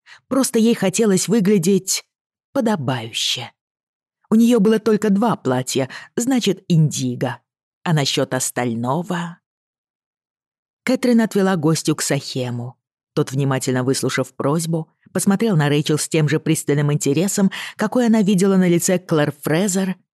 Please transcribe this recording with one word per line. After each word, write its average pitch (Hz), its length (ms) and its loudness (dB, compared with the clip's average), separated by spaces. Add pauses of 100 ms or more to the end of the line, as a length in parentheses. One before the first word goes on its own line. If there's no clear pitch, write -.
(280)
«Просто 254 320 0
ей 226 160 4
хотелось 190 520 0
выглядеть 190 760 2 (480)
подобающе. 131 1000 -4 (800)
У 214 60 2
неё 233 240 4
было 214 200 4
только 214 300 0
два 202 260 2
платья, 127 540 -2 (260)
значит, 240 520 -2
индиго. 135 720 0 (440)
А 175 100 -2
насчёт 139 400 -2
остального?» 127 1040 -4 (1400)
Кэтрин 247 380 2
отвела 196 340 0
гостю 156 400 0
к - 60 -10
Сахему. 123 720 -6 (380)
Тот, 147 180 -2
внимательно 131 520 -2
выслушав 131 500 -2
просьбу, 160 560 -4 (220)
посмотрел 196 460 0
на 147 120 2
Рэйчел 147 280 0
с - 100 -4
тем 151 220 0
же 151 100 0
пристальным 147 540 0
интересом, 170 580 0 (240)
какой 233 320 0
она 220 140 4
видела 190 360 2
на 185 100 4
лице 175 320 2
Клэр 151 420 0
Фрезер 185 540 -2 (200)